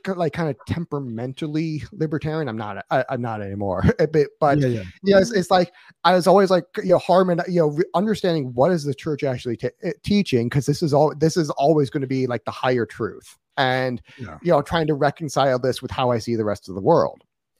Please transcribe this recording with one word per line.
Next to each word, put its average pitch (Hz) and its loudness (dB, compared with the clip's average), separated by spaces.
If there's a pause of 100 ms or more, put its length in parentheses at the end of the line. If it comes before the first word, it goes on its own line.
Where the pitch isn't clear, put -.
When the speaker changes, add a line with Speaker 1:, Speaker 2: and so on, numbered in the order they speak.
Speaker 1:
k-, 190 -4
like, 175 -2
kinda 160 -4 (120)
temperamentally 147 -6 (100)
libertarian. 156 -4
I'm 113 -6
not, 104 -8
I, 135 0
I'm 127 -4
not 113 -6
anymore. 98 -4
<laughs> - -8
A 160 2
bit, 151 0 (120)
but 147 2
Speaker 2:
Yeah, 135 0
yeah. 117 -4 (200)
Speaker 1:
you 196 4
know, 196 6
it's, 190 0
it's 185 -2
like, 180 2 (320)
I 175 6
was 180 2
always 190 6
like, 185 2 (140)
you 190 -2
know, 165 8
harmon-, 180 2
you 175 0
know, 156 4
re-, 156 0 (100)
understanding 170 -2
what 131 4
is 160 -2
the 143 -4
church 151 -6
actually 123 -4
t-, 123 -4 (140)
eh, 180 -4 (100)
teaching, 131 2
'cause 139 0
this - -2
is 147 2
all, 143 4
this 151 0
is 156 0
always 143 2
gonna 139 -4
be, 131 -2
like, 120 -4
the 113 -6
higher 123 0
truth. - -10 (220)
And, 131 0 (160)
Speaker 2:
Yeah. 110 -16
Speaker 1:
you 170 2
know, 147 4
trying 165 -2
to 151 0
reconcile 139 0
this 123 -2
with 123 -10
how 127 0
I 120 2
see 117 -4
the 110 0
rest 101 -6
of 92 -10
the 92 -8
world. 123 2 (380)